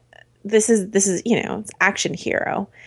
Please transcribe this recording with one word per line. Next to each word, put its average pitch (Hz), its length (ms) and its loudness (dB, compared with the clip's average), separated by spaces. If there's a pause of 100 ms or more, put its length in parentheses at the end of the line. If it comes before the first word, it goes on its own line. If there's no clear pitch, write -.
(440)
this 214 260 2
is, 208 200 4
this 196 180 2
is, 185 180 -2
you 226 160 2
know, - 180 -6
it's 214 200 -12
action 185 340 0
hero, - 540 -4 (200)